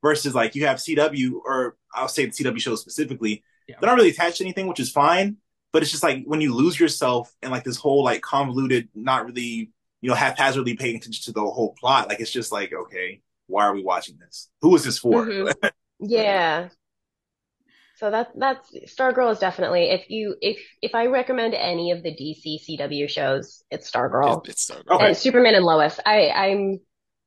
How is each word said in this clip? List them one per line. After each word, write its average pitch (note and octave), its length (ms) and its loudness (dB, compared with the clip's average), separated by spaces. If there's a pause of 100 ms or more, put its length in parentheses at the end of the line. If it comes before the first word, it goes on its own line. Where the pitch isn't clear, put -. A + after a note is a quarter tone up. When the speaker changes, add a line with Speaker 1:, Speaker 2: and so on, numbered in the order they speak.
Speaker 1:
Versus, D3 320 0
like, A#2 220 0
you C#3+ 100 -2
have C3 140 0
C D#3+ 160 -4
W, C#3+ 480 0
or B2+ 320 -4 (180)
I'll B2+ 140 -4
say C#3 180 -2
the A2 60 -10
C D3 140 -6
W A2+ 160 -2
shows A2+ 180 -4
specifically, A#2 640 -6 (240)
Speaker 2:
Yeah. - 140 -20
Speaker 1:
they're G3+ 80 2
not B3+ 80 4
really G3 140 8
attached E3+ 260 -2
to - 80 -4
anything, F#3+ 220 -6
which F3 120 -6
is B2 100 -6
fine. F3+ 480 2 (360)
But D#3+ 80 4
it's D3 100 -4
just, - 120 -4
like, C3+ 200 0
when D3+ 160 -4
you C#3+ 140 0
lose D3 260 2
yourself C3 640 0
in, B2+ 80 -8
like, B2+ 140 -6
this A#2+ 100 -8
whole, C#3 300 2
like, A#2+ 160 0
convoluted, C3 760 -2
not A#2+ 300 -2
really, A#2+ 460 -8 (280)
you B2 100 -6
know, B2 60 2
haphazardly C3 600 0
paying A#2+ 180 -6
attention A2 300 -14
to A#2+ 80 -12
the G#2+ 100 -4
whole G#2+ 340 -4
plot, B2 300 0
like, G#2 140 -6
it's A2 100 -8
just A2+ 220 -6
like, G2+ 180 -6
"Okay, F#2 500 -12 (260)
why G2+ 180 0
are G2+ 80 2
we G2 100 -6
watching F2 360 -4
this? - 300 -20 (120)
Who E3+ 140 8
is D3 100 4
this - 140 -4
for?" A3+ 260 4
Speaker 3:
Mm-hmm. G3 420 0 (160)
Speaker 1:
<laughs> - 160 -20
Speaker 3:
Yeah. G3 680 0 (1300)
So G#3 140 -2
that, A3+ 240 -2
that's, C4 340 -4 (240)
Stargirl B3+ 380 2
is - 80 -2
definitely, F3+ 500 0
if F#3 200 -2
you, G#3+ 320 -6
if, G3+ 180 -4 (220)
if - 120 -6
I A#3 120 2
recommend B3+ 480 0
any F3 380 -2
of E3+ 120 -4
the D#3+ 100 -6
D D3+ 220 -10
C D#3 240 -10
C D#3+ 180 -14
W C#3+ 300 -4
shows, C3+ 640 -4
it's - 180 -12
Stargirl. B2 560 0
Speaker 4:
It, - 60 -16
it's - 180 -6
Stargirl. - 260 0
Speaker 1:
Okay. G3 120 6
Speaker 3:
And E3+ 100 4
Superman B3 380 6
and F3+ 100 6
Lois. D#3 400 4
I, G#3 240 6
I'm, G3 520 0 (440)